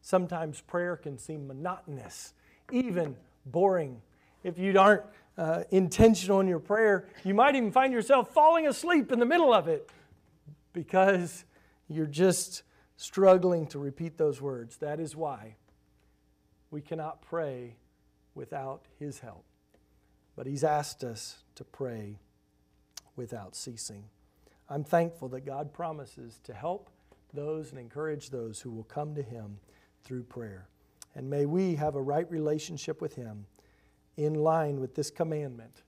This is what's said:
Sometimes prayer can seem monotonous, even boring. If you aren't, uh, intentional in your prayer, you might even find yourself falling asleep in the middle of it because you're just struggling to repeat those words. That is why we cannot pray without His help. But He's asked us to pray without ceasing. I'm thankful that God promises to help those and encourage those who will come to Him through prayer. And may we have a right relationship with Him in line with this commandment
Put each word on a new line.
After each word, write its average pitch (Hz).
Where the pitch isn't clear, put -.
Sometimes 170
prayer 175
can 143
seem 151
monotonous, 143
even 180
boring. 156
If 175
you 190
aren't, 196
uh, 170
intentional 190
in 190
your 175
prayer, 208
you 196
might 269
even 226
find 262
yourself 247
falling 320
asleep 302
in 240
the 240
middle 302
of 175
it 156
because 185
you're 156
just 165
struggling 180
to 143
repeat 147
those 143
words. 123
That 151
is 151
why 123
we 151
cannot 156
pray 127
without 135
His 147
help. 92
But 123
He's 139
asked 151
us 117
to -
pray 107
without 113
ceasing. 110
I'm 147
thankful 170
that 131
God 143
promises 139
to 123
help 165
those 151
and 135
encourage 143
those 117
who 120
will 113
come 151
to 147
Him 110
through 127
prayer. 104
And 131
may 143
we 175
have 151
a 139
right 147
relationship 156
with 156
Him 110
in 151
line 156
with 131
this 147
commandment 147